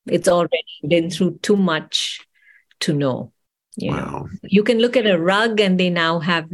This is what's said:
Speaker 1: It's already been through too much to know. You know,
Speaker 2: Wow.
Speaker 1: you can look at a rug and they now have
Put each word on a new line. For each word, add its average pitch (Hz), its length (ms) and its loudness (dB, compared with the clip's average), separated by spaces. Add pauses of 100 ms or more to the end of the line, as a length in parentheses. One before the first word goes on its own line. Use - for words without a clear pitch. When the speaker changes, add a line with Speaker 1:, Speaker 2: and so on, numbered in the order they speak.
Speaker 1:
It's 170 220 0
already 175 360 2 (240)
been 170 220 2
through 180 320 -2
too 208 140 2
much 165 640 -2 (600)
to 160 140 0
know. 135 380 -2 (440)
You - 160 -6
know, 143 40 -2
Speaker 2:
Wow. - 320 -8 (160)
Speaker 1:
you 202 180 4
can 226 160 2
look 240 180 2
at 220 100 2
a 185 120 2
rug 208 420 2
and 185 180 2
they 185 120 2
now 170 300 0
have 165 340 -2